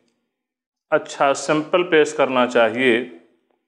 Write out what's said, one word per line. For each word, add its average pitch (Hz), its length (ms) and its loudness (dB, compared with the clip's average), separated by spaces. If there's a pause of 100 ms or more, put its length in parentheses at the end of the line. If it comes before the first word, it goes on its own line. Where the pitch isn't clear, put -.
(920)
अच्छा 151 420 -2
सैंपल 151 500 -2
पेश 156 300 2
करना 131 340 0
चाहिए, 120 760 0 (480)